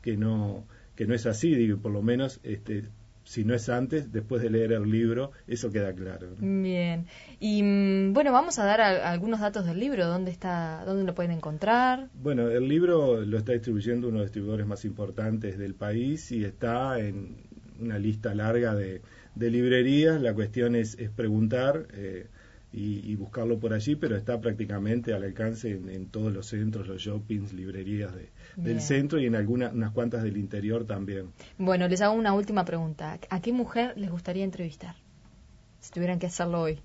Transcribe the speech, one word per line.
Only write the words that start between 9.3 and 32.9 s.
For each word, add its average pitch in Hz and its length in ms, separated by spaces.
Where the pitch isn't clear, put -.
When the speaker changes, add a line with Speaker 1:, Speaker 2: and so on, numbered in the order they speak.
Speaker 2:
datos 208 260
del 170 140
libro. 233 280
¿Dónde 180 240
está, 170 540
dónde 190 200
lo 180 100
pueden 175 160
encontrar? 233 800
Speaker 1:
Bueno, 127 280
el 123 180
libro 151 540
lo 104 160
está 110 160
distribuyendo 117 540
uno 110 100
de 104 60
los 101 80
distribuidores 104 360
más 104 180
importantes 107 720
del 98 180
país 120 560
y 113 120
está 120 560
en 98 380
una 110 200
lista 107 340
larga 110 420
de, 95 260
de 117 160
librerías. 131 680
La 117 140
cuestión 120 420
es, 110 240
es 107 120
preguntar, 113 840
eh, 95 340
y, 104 260
y 107 60
buscarlo 113 420
por 110 140
allí, 131 240
pero 131 180
está 113 240
prácticamente 110 760
al 98 100
alcance 110 480
en, 92 180
en 92 160
todos 107 260
los 95 140
centros, 107 420
los 92 140
shoppings, 104 500
librerías 95 640
de, - 140
del 117 200
Speaker 2:
Bien. 107 40
Speaker 1:
centro 143 400
y 131 60
en 113 100
alguna, 113 380
unas 113 180
cuantas 117 320
del 104 140
interior 104 480
también. 98 460
Speaker 2:
Bueno, 180 320
les 190 120
hago 208 120
una 220 200
última 202 300
pregunta. 165 560